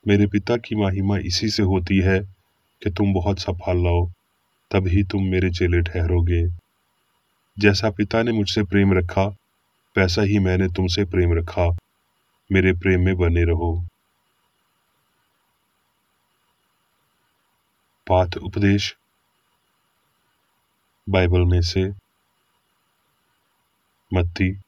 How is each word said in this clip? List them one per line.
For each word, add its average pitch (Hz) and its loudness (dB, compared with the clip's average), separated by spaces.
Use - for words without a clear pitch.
मेरे 101 4
पिता 107 -2
की 113 -6
महिमा 98 0
इसी 90 -4
से 104 0
होती 95 0
है 95 2
कि 107 -2
तुम 101 0
बहुत 92 -2
सा 98 -6
फल 90 -2
लाओ, 87 0
तभी 95 2
तुम 98 -2
मेरे 92 0
चेले 87 0
ठहरोगे। 85 0
जैसा 101 2
पिता 107 -2
ने 120 -2
मुझसे 107 -2
प्रेम 98 2
रखा, 95 0
वैसा 95 0
ही 101 2
मैंने 92 2
तुमसे 92 -2
प्रेम 87 0
रखा। 87 -2
मेरे 92 4
प्रेम 90 2
में 92 2
बने 85 2
रहो।" 85 -2
पाठ 90 2
उपदेश, 101 0
बाइबल 90 4
में 87 4
से, 92 -2
मत्ती। 92 -2